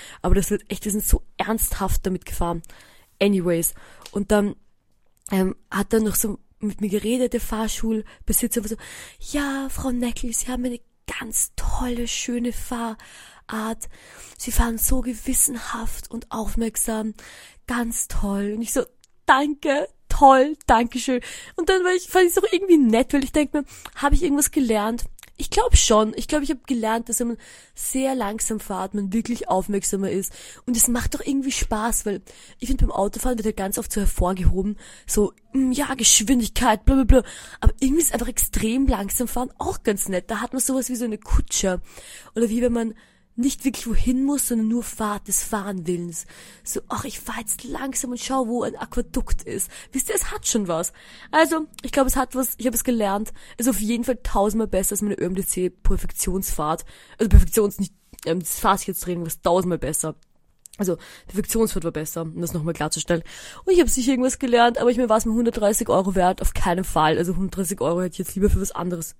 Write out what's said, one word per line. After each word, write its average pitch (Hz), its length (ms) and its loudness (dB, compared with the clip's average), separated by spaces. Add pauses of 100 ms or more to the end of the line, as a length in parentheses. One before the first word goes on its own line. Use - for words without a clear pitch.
(220)
Aber 180 140 4
das 196 160 2
wird 208 180 -2
echt, - 160 -8
wir 208 60 -4
sind 208 140 -2
so - 180 2 (140)
ernsthaft - 680 0
damit 185 200 -4
gefahren. 170 360 -4 (600)
Anyways. 180 540 2 (360)
Und 202 200 -2
dann, 208 240 2 (760)
ähm, 190 240 0 (140)
hat - 240 -4
er 226 80 6
noch 214 140 0
so 208 240 -2 (200)
mit 208 220 -6
mir 208 80 -2
geredet, 240 440 0
der 233 80 -2
Fahrschulbesitzer, 220 1200 -4
war 208 80 -6
so, 220 60 -6 (560)
„Ja, 277 380 -4
Frau 262 220 -4
Neckel, 240 420 -4
Sie - 180 -4
haben 247 140 -4
eine 240 140 -6 (400)
ganz - 360 -4
tolle, 240 520 -2
schöne 240 440 -4
Fahrart. 226 460 -6 (1400)
Sie - 140 -8
fahren 233 260 2
so 262 240 2
gewissenhaft 233 1120 -4
und 233 200 -10
aufmerksam. 220 840 -2 (540)
Ganz 240 400 -4
toll.“ 202 480 0
Und 220 60 -4
ich 220 120 -6
so, 269 100 2 (420)
„Danke, 285 600 2 (220)
toll, 269 480 8 (100)
danke 240 320 2
schön.“ 247 220 -2 (340)
Und 339 140 -2
dann 381 140 4
war 359 100 2
ich, 359 160 -2
fand 370 160 6
ich's 349 120 4
auch 381 140 2
irgendwie 359 260 6
nett, 226 360 4
weil 277 100 4
ich 262 80 -6
denk 302 220 0
mir, 294 100 0 (320)
„Hab 285 180 2
ich - 100 8
irgendwas 285 280 2
gelernt?“ 226 540 0 (320)
Ich - 120 -6
glaub 480 260 4
schon. 220 420 4
Ich 247 100 -8
glaub, 302 160 0
ich 285 80 -2
hab 269 160 -8
gelernt, 226 420 -2
dass 233 100 -2
wenn 233 100 -2
man 226 80 -6 (360)
sehr 262 400 -2
langsam 220 460 -4
fährt, 190 340 -6
man 202 180 -4
wirklich 226 380 -4
aufmerksamer 190 600 -2
ist. 190 200 -4 (360)
Und 240 100 -2
es 226 100 2
macht 240 280 0
doch 277 100 -6
irgendwie 269 260 -2
Spaß, 220 540 -2
weil 202 160 -4 (380)
ich 233 80 -10
find, 254 140 2
beim - 100 0
Autofahren 220 480 -2
wird 214 80 -4
halt 214 100 -4
ganz 196 220 -6
oft - 120 -8
so 208 100 -2
hervorgehoben, 185 760 0 (300)
so, - 260 0 (200)
hm, 262 180 2
ja, 269 240 -2
Geschwindigkeit, 226 920 2
bla, 269 80 6
bla, 269 120 4
bla. 254 180 8 (360)
Aber - 200 10
irgendwie 311 240 4
ist - 100 -2
einfach 240 140 0
extrem 233 580 0
langsam 226 420 0
fahren 247 300 -4
auch - 240 -4
ganz 202 280 -2
nett. 185 200 -4
Da 214 120 -4
hat 247 120 -8
man 262 80 -2
sowas 262 280 -2
wie 254 60 -6
so 240 100 -4
eine 214 120 -4
Kutsche. - 640 0 (540)
Oder 226 140 2
wie 226 120 -2
wenn 240 120 2
man 226 200 -2 (440)
nicht 254 260 -2
wirklich - 240 -2
wohin 247 380 4
muss, 277 240 0
sondern 220 180 0
nur 233 160 0
fahrt 208 460 -6
des - 120 -2
Fahren 196 460 -6
Willens. 175 380 -6 (400)
So, - 240 -6
„Ach, - 160 -6
ich - 160 -12
fahr 226 180 -10
jetzt - 240 -8
langsam 254 480 -6
und 247 80 -8
schau, 262 280 -2
wo 233 160 -2
ein - 120 -6
Aquädukt - 680 -2
ist.“ - 280 -8 (220)
Wisst - 160 -4
ihr, - 60 -2
es - 160 -2
hat 427 140 -8
schon 208 220 0
was. 170 240 -2 (400)
Also, 320 340 2 (160)
ich 254 120 -10
glaub, 269 140 4
es 269 100 -2
hat 254 180 -2
was, 254 220 -2
ich 220 100 -2
hab 247 60 -2
es 226 100 -2
gelernt. 214 480 -2 (240)
Ist 233 140 0
auf 196 100 2
jeden 233 240 -2
Fall 233 180 -2
tausendmal 214 460 0
besser 185 240 -2
als 202 100 -4
meine 208 160 -2
Ö - 80 -2
M - 80 -2
D 190 120 -4
C 180 240 -2
Perfektionsfahrt. - 1120 0 (340)
Also 220 120 0
Perfektions-, 202 500 8
nicht, 196 160 -4 (300)
ähm, 170 160 -2
das - 180 -8
Fahrsicherheitstraining 180 640 -2
ist - 180 -10
tausendmal 175 360 2
besser. 151 360 -4 (640)
Also, 180 200 0 (300)
Perfektionsfahrt 214 580 -2
war 165 60 -4
besser, 156 320 -6
um 160 180 -8
das 170 120 -6
nochmal 165 200 -2
klarzustellen. 160 500 -2 (400)
Und 381 100 2
ich 349 60 6
hab 294 80 6
sicher 254 240 2
irgendwas 254 280 2
gelernt, 240 380 4
aber 240 140 4
ich, 226 60 2
mir 247 100 2
war's 220 180 4
mir 226 80 0
hundertdreißig 226 540 2
Euro 185 280 2
wert, 185 260 2
auf - 120 2
keinen 185 300 0
Fall. 156 340 2
Also 175 160 0
hundertdreißig 185 460 -2
Euro 170 220 0
hätte 180 100 -4
ich - 80 -10
jetzt - 160 -6
lieber 196 140 6
für - 100 4
was 196 140 -6
anderes 175 460 -6